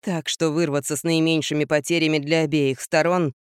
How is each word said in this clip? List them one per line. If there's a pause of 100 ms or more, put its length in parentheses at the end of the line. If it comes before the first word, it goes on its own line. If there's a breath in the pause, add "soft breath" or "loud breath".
Так
что
вырваться
с
наименьшими
потерями
для
обеих
сторон (120)